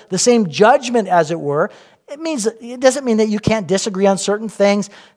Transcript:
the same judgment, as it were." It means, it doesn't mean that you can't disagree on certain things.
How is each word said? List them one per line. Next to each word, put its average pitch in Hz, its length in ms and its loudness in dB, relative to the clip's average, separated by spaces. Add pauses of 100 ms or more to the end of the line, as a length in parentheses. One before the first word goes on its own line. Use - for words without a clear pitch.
the 185 100 -4
same 233 300 2
judgment, 233 580 2
as 170 240 2
it 170 80 -4
were." 147 320 -2 (380)
It 285 100 -16
means, 311 280 -6
it 240 340 -8
doesn't 262 240 0
mean 220 140 0
that 220 100 2
you 208 100 -2
can't 214 300 -2
disagree 196 400 0
on 196 100 2
certain 208 300 -4
things. 202 420 0 (260)